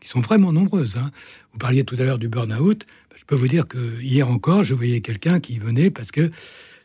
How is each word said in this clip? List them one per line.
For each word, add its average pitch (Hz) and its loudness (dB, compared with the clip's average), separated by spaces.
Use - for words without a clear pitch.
qui - -20
sont - -2
vraiment 180 4
nombreuses, 165 0
hein. 135 -4
Vous 117 -16
parliez 127 2
tout 127 -6
à 131 0
l'heure 127 0
du 113 -4
burn-out. 123 0
Ben, - -20
je - -20
peux 147 -2
vous 127 2
dire 156 2
que 117 -8
hier 131 2
encore, 156 2
je 135 0
voyais 120 0
quelqu'un 156 0
qui 123 -8
venait 117 2
parce 107 -12
que 156 0